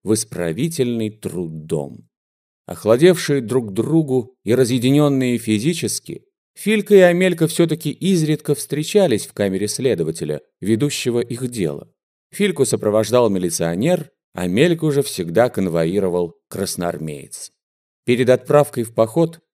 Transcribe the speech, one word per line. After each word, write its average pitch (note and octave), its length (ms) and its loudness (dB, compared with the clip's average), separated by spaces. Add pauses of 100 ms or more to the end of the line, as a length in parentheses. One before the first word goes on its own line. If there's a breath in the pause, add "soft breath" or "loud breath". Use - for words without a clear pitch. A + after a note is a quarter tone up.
в G#2 100 2
исправительный A2+ 960 -4
труддом. D#2+ 1000 -8 (580)
Охладевшие C#3 720 2
друг A#2 280 -2
к F#2+ 40 -12
другу B2+ 720 -2
и G#2 100 0
разъединенные C3 840 2
физически, A#2 840 -4 (300)
Филька G#3 420 2
и F#3+ 40 10
Амелька F3 480 4
все-таки D#3+ 440 0
изредка D#3 640 0
встречались D3+ 720 0
в - 60 -20
камере G2 340 -2
следователя, D#2+ 720 -2 (180)
ведущего A#2 600 -2
их B2 300 -6
дело. D#2+ 440 -6 (380)
Фильку F3+ 340 0
сопровождал G#2+ 640 2
милиционер, F#2 800 -2 (220)
Амельку D3 580 0
же C#3 100 0
всегда F#2+ 480 0
конвоировал F2 840 -2 (140)
красноармеец. D#2+ 1000 -8 (540)
Перед A#2+ 240 2
отправкой B2+ 540 2
в A2 100 -12
поход – D#3+ 460 0 (140)